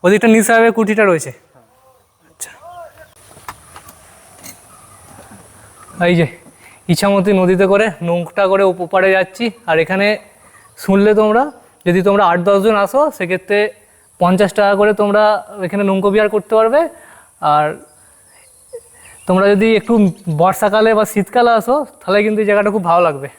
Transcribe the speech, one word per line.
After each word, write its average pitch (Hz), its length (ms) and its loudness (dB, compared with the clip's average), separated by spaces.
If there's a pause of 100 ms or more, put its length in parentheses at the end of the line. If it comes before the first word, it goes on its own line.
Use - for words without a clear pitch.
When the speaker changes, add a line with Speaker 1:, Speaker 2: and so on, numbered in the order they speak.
Speaker 1:
ওদিকটা 208 240 2
নীল 220 140 4
সাহেবের 226 300 2
কুঠিটা 220 320 -2
রয়েছে। 160 260 -2
Speaker 2:
হ্যাঁ। - 1000 -20
Speaker 1:
আচ্ছা। - 200 -18 (3500)
এই 175 100 2
যে 165 100 0 (640)
ইছামতি 196 440 0
নদীতে 185 340 2
করে 202 240 0 (120)
নৌকা 170 440 -4
করে 190 160 0
ওপ-, 180 200 0
ওপারে 190 300 0
যাচ্ছি। 190 380 -2 (160)
আর 160 120 0
এখানে 196 400 -2 (580)
শুনলে 202 380 2
তোমরা, 220 360 0 (360)
যদি 180 160 0
তোমরা 202 240 2
আট 175 140 0
দশজন 202 360 2
আসো, 262 340 0
সেক্ষেত্রে 190 640 -4 (440)
পঞ্চাশ 180 340 0
টাকা 202 240 0
করে 208 180 2
তোমরা 208 520 0 (180)
এখানে 202 200 -4
নৌকো 196 260 0
বিহার 214 180 2
করতে 214 260 -4
পারবে। 226 340 2 (520)
আর 151 360 0 (1500)
তোমরা 190 220 0
যদি 214 280 2
একটু 208 360 0 (240)
বর্ষাকালে 208 580 2
বা 208 100 0
শীতকালে 233 460 0
আসো, 240 340 0
তাহলে - 380 -4
কিন্তু 214 180 -2
এই 214 60 -2
জায়গাটা 202 240 0
খুব 196 140 -4
ভালো 170 200 2
লাগবে। 139 240 -4 (100)